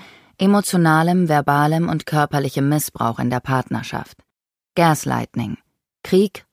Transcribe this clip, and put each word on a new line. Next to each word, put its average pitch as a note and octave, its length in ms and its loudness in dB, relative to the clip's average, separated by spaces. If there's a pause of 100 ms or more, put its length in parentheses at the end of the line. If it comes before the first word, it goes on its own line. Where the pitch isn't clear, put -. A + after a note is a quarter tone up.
(380)
emotionalem, F3 880 2
verbalem D3+ 600 2
und D#3 160 -4
körperlichem C#3+ 640 -2
Missbrauch A#2 480 -2
in B2 120 -2
der B2 100 -2
Partnerschaft, - 800 -6 (580)
Gaslighting, B2 840 -2 (460)
Krieg, G3 500 0